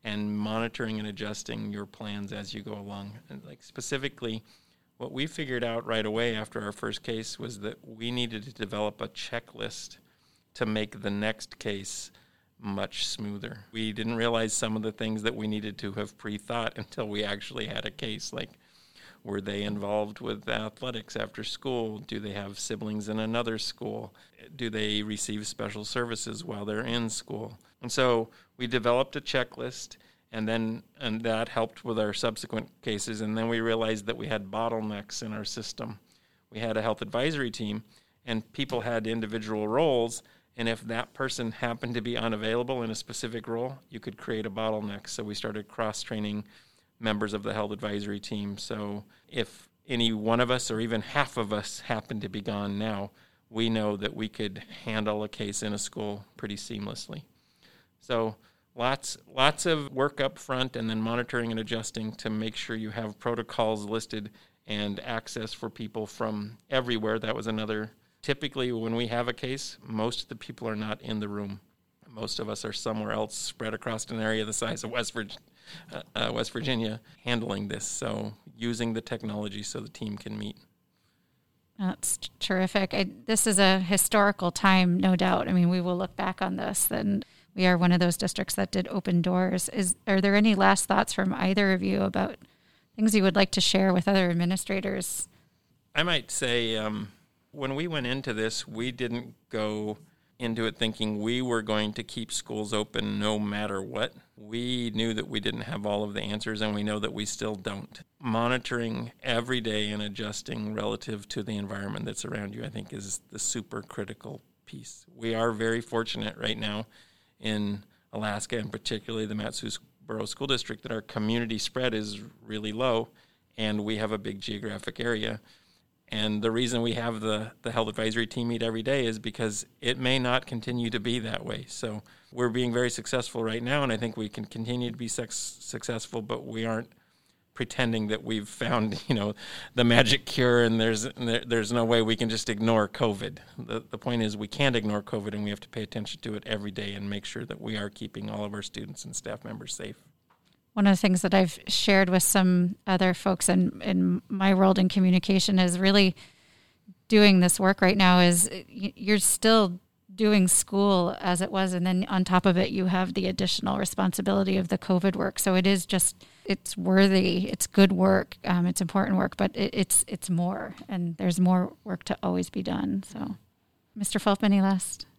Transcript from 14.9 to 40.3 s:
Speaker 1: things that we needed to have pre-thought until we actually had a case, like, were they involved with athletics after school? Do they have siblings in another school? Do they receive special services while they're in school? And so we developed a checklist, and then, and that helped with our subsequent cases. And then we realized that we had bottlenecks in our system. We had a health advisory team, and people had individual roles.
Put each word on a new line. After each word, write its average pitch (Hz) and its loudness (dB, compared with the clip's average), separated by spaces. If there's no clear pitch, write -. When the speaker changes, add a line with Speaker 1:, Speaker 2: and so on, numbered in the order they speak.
Speaker 1:
things 110 -4
that 117 -2
we 107 -6
needed 107 -4
to 101 -8
have 104 -8
pre-thought 113 -6
until 110 -8
we 104 -4
actually 104 -6
had 113 -8
a - -4
case, - -10
like, - -8
were 101 -6
they 101 -4
involved 104 -4
with 110 -8
athletics 113 -8
after 107 -6
school? 113 -4
Do 107 -10
they 104 -8
have 101 -10
siblings 107 -6
in 107 -2
another 113 -2
school? 107 -8
Do 120 -4
they 104 -2
receive 104 -6
special 107 -8
services 117 -6
while 104 -8
they're 107 -2
in 117 0
school? 110 -8
And 120 -8
so 120 4
we 127 -6
developed 123 2
a 147 -6
checklist, 123 -4
and 110 -2
then, 113 -2
and 113 -4
that 113 -2
helped - -4
with 117 -4
our 107 0
subsequent 113 -4
cases. 107 -4
And 110 -4
then 113 -2
we 117 0
realized 113 0
that 117 -4
we 110 -8
had 101 -4
bottlenecks 110 -4
in 110 -8
our 107 -8
system. 110 -10
We 110 -12
had 110 -2
a 107 0
health 110 -2
advisory 127 -2
team, 107 -6
and 113 -4
people 131 -2
had 113 -2
individual 110 -4
roles. 120 2